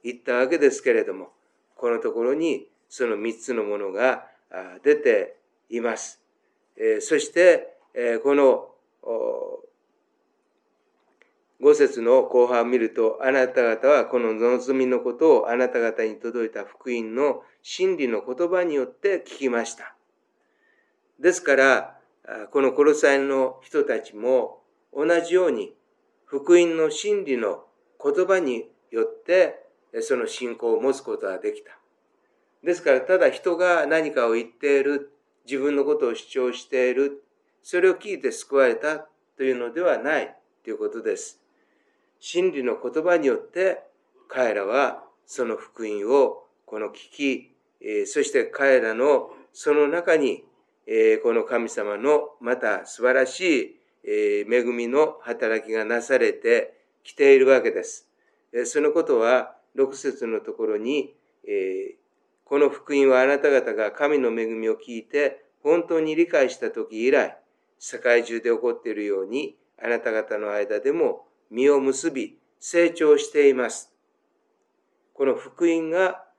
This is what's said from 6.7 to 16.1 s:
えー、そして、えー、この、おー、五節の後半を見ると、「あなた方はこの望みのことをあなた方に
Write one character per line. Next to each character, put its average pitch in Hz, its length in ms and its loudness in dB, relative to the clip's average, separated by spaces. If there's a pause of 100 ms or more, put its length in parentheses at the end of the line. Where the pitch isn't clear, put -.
え 110 220 0
ー、 - 20 -4
そ 151 180 0
し - 100 -4
て、 - 480 4 (180)
え 117 220 -2
ー、 110 40 -6
こ 143 140 2
の、 131 360 4 (320)
お - 600 -6
ー、 - 40 -20 (1900)
五 147 160 6
節 131 280 2
の 123 220 6
後 123 220 4
半 120 160 2
を - 40 0
見 123 120 0
る 113 140 -2
と、 110 320 0
「あ 131 80 2
な 131 160 2
た 127 140 0
方 120 260 2
は 139 160 4
こ 127 140 -2
の 113 160 0
望 123 440 0
み 131 80 2
の 127 140 0
こ 120 140 -4
と 151 240 6
を 117 120 -2
あ 120 60 0
な 123 140 0
た 123 100 -2
方 113 240 -2
に 110 120 -4